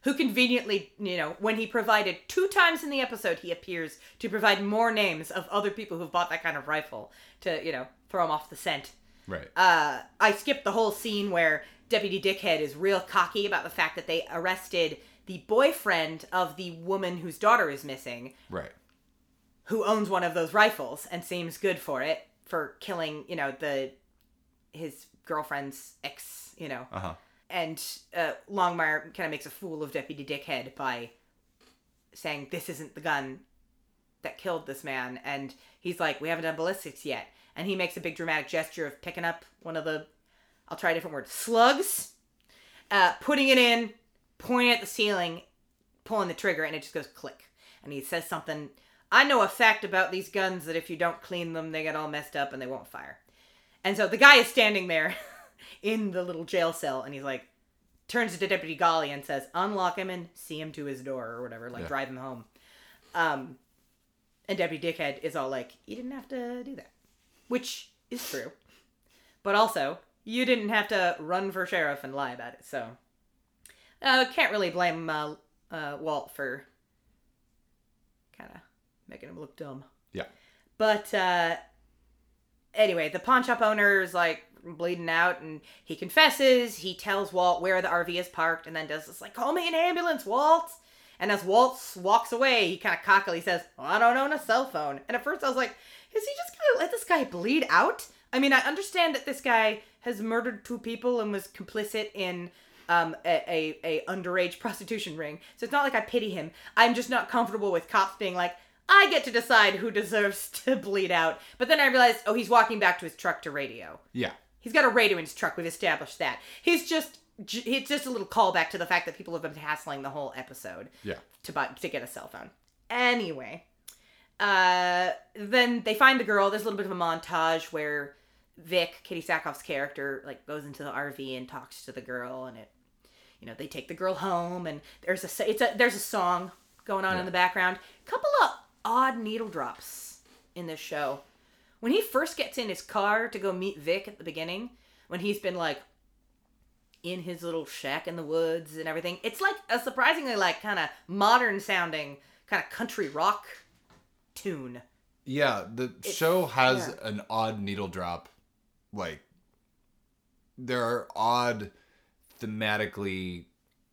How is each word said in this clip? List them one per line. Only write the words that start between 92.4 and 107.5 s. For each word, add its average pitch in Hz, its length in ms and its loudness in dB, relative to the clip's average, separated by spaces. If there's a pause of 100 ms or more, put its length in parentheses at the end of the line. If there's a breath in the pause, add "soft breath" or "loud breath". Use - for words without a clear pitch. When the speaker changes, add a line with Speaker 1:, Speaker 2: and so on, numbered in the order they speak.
Speaker 1:
he 180 100 -4
kinda 180 260 -2
cockily 196 360 4
says, 175 240 0 (160)
"I 151 180 0
don't 233 200 6
own 285 160 0
a 294 60 -2
cell 254 260 2
phone." 147 420 -4
And 233 80 -4
at 240 80 -2
first 302 200 -4
I 285 40 2
was 254 80 0
like, 254 200 -2 (380 loud breath)
"Is 427 100 -2
he 554 120 -6
just 698 220 -12
gonna 539 220 4
let 339 120 0
this 466 120 -6
guy 311 200 4
bleed 220 460 0
out?" 226 380 4 (260 soft breath)
I 254 60 2
mean, 277 120 4
I 262 80 8
understand 330 560 0
that 247 100 -6
this 277 160 -6
guy 220 420 2 (180 loud breath)
has 240 200 -6
murdered 226 440 -2
two 233 140 -8
people 233 420 -2
and 208 100 -2
was 196 160 -6
complicit 214 640 -6
in, 180 380 -6 (380 soft breath)
um, 165 260 4 (100)
a, 165 220 2
a, 156 360 -2
a 160 220 -2
underage 180 540 -2
prostitution 196 580 -6
ring. 151 220 -8 (160 loud breath)
So - 80 -8
it's 240 100 -6
not 285 100 4
like 269 120 0
I 214 60 4
pity 214 300 -2
him. 165 200 -6 (240 loud breath)
I'm 240 180 8
just 240 160 -2
not 247 200 0
comfortable 202 420 0